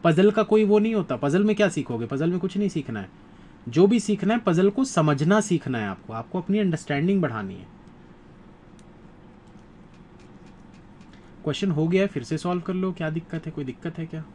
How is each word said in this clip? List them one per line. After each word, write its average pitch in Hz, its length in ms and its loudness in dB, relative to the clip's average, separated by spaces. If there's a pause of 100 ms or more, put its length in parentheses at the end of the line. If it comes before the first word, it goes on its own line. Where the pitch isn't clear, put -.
पजल 175 280 6
का 214 120 0
कोई 214 200 4
वो 208 160 4
नहीं 220 160 2
होता, 175 200 -2
पजल 147 280 2
में 214 120 2
क्या 208 140 2
सीखोगे, 120 360 -4
पजल 143 240 -2
में 180 100 -2
कुछ 185 180 -4
नहीं 202 120 0
सीखना 131 300 -6
है। 95 100 -12 (580)
जो 139 200 6
भी 226 120 4
सीखना 202 340 0
है 240 60 0
पजल 185 300 4
को 262 160 0
समझना 156 560 2
सीखना 147 360 -2
है 104 100 -2
आपको, 98 260 -10
आपको 120 280 -6
अपनी 202 180 0
understanding 175 640 0
बढ़ानी 107 340 -4
है। 90 120 -18 (3750)
Question 170 280 -2
हो 156 160 0
गया 185 140 2
है, 202 60 2
फिर 135 160 -6
से 160 140 -4
solve 180 240 -2
कर 180 120 -6
लो, 185 180 -2
क्या 165 180 -4
दिक्कत 160 360 -8
है, 160 60 -8
कोई 143 140 -8
दिक्कत 160 320 -10
है 165 80 -8
क्या? 160 180 -12 (120)